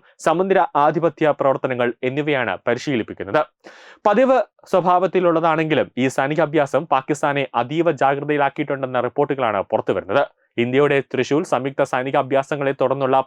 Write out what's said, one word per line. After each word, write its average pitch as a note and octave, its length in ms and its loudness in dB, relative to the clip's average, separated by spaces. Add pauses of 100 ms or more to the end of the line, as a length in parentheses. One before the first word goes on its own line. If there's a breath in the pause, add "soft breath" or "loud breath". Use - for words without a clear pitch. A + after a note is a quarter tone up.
(200 soft breath)
സമുദ്ര F#3 460 2 (100)
ആധിപത്യ D3+ 640 2
പ്രവർത്തനങ്ങൾ C3 540 0 (100)
എന്നിവയാണ് C3 540 -2 (100)
പരിശീലിപ്പിക്കുന്നത്. A#2 760 -2 (640 loud breath)
പതിവ് B3 360 4 (260)
സ്വഭാവത്തിലുള്ളതാണെങ്കിലും E3+ 1300 2
ഈ C3 100 0
സൈനികാഭ്യാസം D3 760 0
പാകിസ്ഥാനെ C#3+ 720 -2
അതീവ D3+ 360 0
ജാഗ്രതയിലാക്കിയിട്ടുണ്ടെന്ന C#3 1080 -2
റിപ്പോർട്ടുകളാണ് B2 600 -2
പുറത്തുവരുന്നത്. G#2+ 600 0 (340)
ഇന്ത്യയുടെ C#3 420 2
തൃശൂൽ C#3 440 -2
സംയുക്ത C#3 400 -2
സൈനിക C3+ 340 -2
അഭ്യാസങ്ങളെ C3+ 540 -2
തുടർന്നുള്ള C3+ 560 0